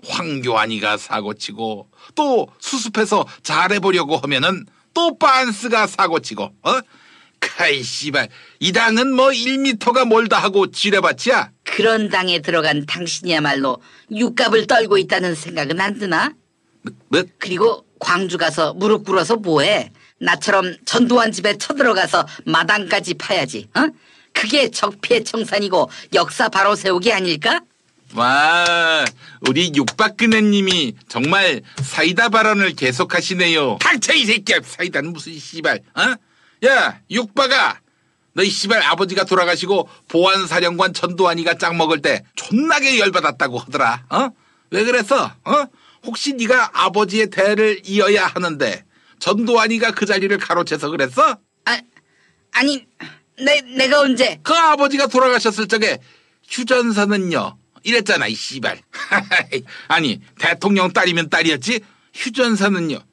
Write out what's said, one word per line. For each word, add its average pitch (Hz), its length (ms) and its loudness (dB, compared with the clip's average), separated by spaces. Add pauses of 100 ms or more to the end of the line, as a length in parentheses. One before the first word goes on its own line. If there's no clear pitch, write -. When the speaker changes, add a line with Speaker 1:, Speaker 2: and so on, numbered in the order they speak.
Speaker 1:
황교안이가 113 920 -2
사고치고, 107 880 -8 (260)
또 269 320 0 (140)
수습해서 220 680 -2 (160)
잘해보려고 175 760 0
하면은 143 460 -2 (300)
또 339 240 0
빤스가 240 720 2
사고치고, 165 560 -2 (180)
어? 233 180 0 (600)
카이 147 420 -2
씨발, 135 460 -4 (320)
이 185 120 0
당은 226 420 2
뭐 262 180 4
일 254 260 -2
미터가 254 480 0
멀다 220 320 4
하고 190 320 2
지뢰밭이야? 190 800 0 (140)
Speaker 2:
그런 220 440 0
당에 185 320 -2
들어간 151 460 0
당신이야말로 151 960 -4 (280)
육갑을 214 560 0
떨고 220 300 4
있다는 185 380 0
생각은 160 460 -6
안 202 180 -4
드나? 202 340 -2 (500)
Speaker 1:
뭐, - 100 -12 (160)
뭐? 160 140 2 (160)
Speaker 2:
그리고 165 460 -2 (160)
광주 180 380 -2
가서 160 360 0
무릎 214 300 0
꿇어서 185 320 0
뭐해? 170 540 0 (300)
나처럼 180 540 0 (120)
전두환 233 460 2
집에 208 260 -2
쳐들어가서 190 680 0 (200)
마당까지 165 680 0
파야지, 127 600 -4
어? 214 40 0 (540)
그게 254 360 0
적폐청산이고 202 1160 -2 (240)
역사 190 380 0
바로 196 260 2
세우기 190 360 0
아닐까? 190 480 -2 (540)
Speaker 1:
와, 160 880 2 (440)
우리 156 260 0
육박근혜님이 202 1200 2 (140)
정말 160 540 0 (200)
사이다 175 460 0
발언을 208 460 2
계속하시네요. 165 1040 0
닥쳐, 311 340 2
이 285 120 2
새끼야. 208 360 0
사이다는 165 500 -6
무슨 160 260 -14
씨발, 147 420 -4 (140)
어? - 720 -4
야, 226 340 2 (100)
육박아. 240 680 0 (560)
너 165 60 0
이 202 80 0
씨발 202 320 0
아버지가 175 420 0
돌아가시고 180 640 0 (200)
보안사령관 180 840 2
전두환이가 170 600 0
짝 170 220 -4
먹을 160 260 0
때 143 220 0 (100)
존나게 277 640 0
열받았다고 156 600 0
하더라, 127 520 -2
어? 254 180 0 (420)
왜 196 140 0
그랬어, 240 480 0 (120)
어? 285 200 2 (400)
혹시 240 300 -6
네가 240 380 2
아버지의 196 580 0
대를 208 540 2
이어야 196 420 2
하는데 143 580 -4 (360)
전두환이가 226 720 0
그 214 120 -4
자리를 196 340 0
가로채서 156 520 -4
그랬어? 165 480 0 (260)
Speaker 2:
아, 220 140 -2 (760)
아니, 262 320 -2 (540)
내, 285 220 2 (160)
내가 262 240 4
언제? 247 420 2
Speaker 1:
그 - 100 0
아버지가 285 540 4
돌아가셨을 233 600 2
적에 208 300 0 (500)
"휴전선은요?" 208 1080 0 (280)
이랬잖아, 208 420 0
이 110 80 -4
씨발. 113 460 -8 (500)
<laughs> 147 580 -4
아니, 156 320 0 (200)
대통령 185 520 2
딸이면 180 380 0
딸이었지? 165 500 0 (340)
휴전선은요? 196 840 -2 (140)